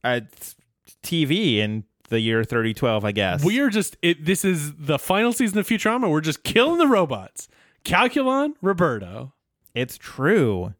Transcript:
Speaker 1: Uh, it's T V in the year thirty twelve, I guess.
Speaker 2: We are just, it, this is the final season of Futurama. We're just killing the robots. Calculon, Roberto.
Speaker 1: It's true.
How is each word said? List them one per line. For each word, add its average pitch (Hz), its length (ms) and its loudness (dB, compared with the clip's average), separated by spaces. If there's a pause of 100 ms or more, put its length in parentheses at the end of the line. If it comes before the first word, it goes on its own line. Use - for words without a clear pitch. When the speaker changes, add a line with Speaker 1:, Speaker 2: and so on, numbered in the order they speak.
Speaker 1:
Uh, 123 200 0
it's - 320 -20 (460)
T 165 220 -2
V 139 360 0
in 107 240 -4 (260)
the 113 100 0
year 113 240 0
thirty 113 300 -2
twelve, 110 300 0
I 104 80 0
guess. 104 320 -2
Speaker 2:
We 220 160 2
are 277 100 2
just, 202 320 -2
it, 170 220 0
this 185 200 0
is 151 300 -2
the 147 240 -2
final 220 340 0
season 214 260 0
of 196 80 0
Futurama. 220 440 0
We're 151 100 4
just 156 240 -4
killing 269 340 2
the 320 100 6
robots. 139 600 0 (360)
Calculon, 262 760 2
Roberto. 131 720 -2 (420)
Speaker 1:
It's 123 220 -4
true. 117 840 0